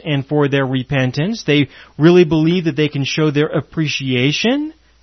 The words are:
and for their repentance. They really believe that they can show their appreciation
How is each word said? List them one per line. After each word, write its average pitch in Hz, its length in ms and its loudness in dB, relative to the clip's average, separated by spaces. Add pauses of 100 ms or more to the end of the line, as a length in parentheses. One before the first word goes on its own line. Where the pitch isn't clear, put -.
and 143 220 -4
for 147 220 0
their 139 180 0
repentance. 135 800 -4
They 147 240 2 (280)
really 175 280 6
believe 160 400 0
that 160 100 -2
they 151 140 0
can 139 160 -4
show 156 260 0
their 143 160 0
appreciation 151 1300 -2 (280)